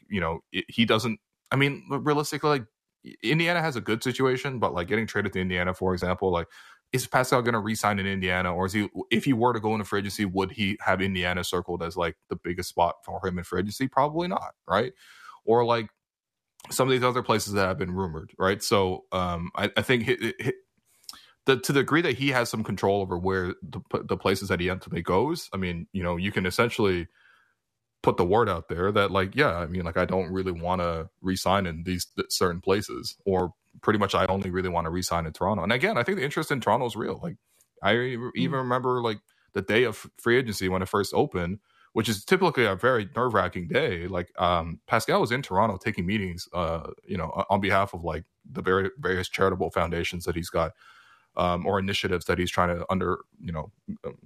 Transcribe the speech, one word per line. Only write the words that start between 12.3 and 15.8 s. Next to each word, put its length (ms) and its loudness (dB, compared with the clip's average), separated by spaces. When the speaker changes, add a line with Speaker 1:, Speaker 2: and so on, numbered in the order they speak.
Speaker 1:
biggest 340 -8
spot 340 -2
for 220 -8
him 140 -2
in 40 -8
free 180 -2
agency? 260 -4
Probably 400 0
not, 260 -6
right? 260 0
Or, 220 4
like, 240 0